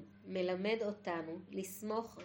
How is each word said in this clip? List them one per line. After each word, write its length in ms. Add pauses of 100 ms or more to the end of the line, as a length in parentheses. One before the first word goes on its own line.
(260)
מלמד 560
אותנו 560 (120)
לסמוך 760